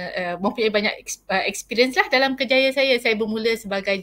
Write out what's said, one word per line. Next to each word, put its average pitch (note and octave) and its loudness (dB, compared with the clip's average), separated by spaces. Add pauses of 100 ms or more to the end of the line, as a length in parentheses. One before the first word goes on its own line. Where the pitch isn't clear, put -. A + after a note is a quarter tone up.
(120)
uh, F3 -4
mempunyai G#3 0
banyak G#3 0
ex-, - -12
uh, F#3+ 2
experience A#3+ 0
lah G4+ 2
dalam C4+ 2
kerjaya C4 2
saya. C4+ 2
Saya A3+ 2
bermula A3 -2
sebagai G3 -2